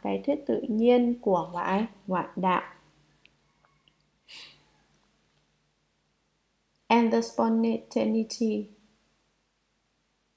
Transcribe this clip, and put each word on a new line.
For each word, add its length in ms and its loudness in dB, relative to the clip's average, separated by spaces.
cái 240 -4
thuyết 200 -2
tự 220 0
nhiên 520 4
của 320 0
ngoại, 340 -2
ngoại 200 -2
đạo. 260 0
And 260 4
the 80 4
spontaneity 1400 -2